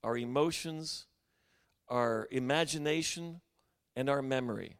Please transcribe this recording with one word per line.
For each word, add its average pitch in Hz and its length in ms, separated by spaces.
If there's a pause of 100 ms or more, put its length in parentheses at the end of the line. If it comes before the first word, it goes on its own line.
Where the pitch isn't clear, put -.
our 117 140
emotions, 156 880 (800)
our 117 420
imagination, 156 1120 (520)
and 131 140
our 139 140
memory. 123 580